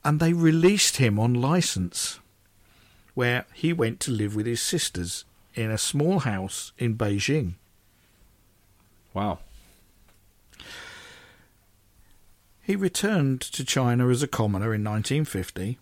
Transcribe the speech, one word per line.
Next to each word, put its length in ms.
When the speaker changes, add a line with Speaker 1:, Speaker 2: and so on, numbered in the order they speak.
Speaker 1:
and 160
they 140
released 640
him 220
on 160
license, 840
where 400
he 200
went 280
to 100
live 240
with 120
his 140
sisters 640
in 160
a 80
small 420
house 600
in 180
Beijing. 580
Speaker 2:
Wow. 260
Speaker 1:
He 120
returned 680
to 220
China 460
as 140
a 40
commoner 460
in 100
nineteen 420
fifty. 560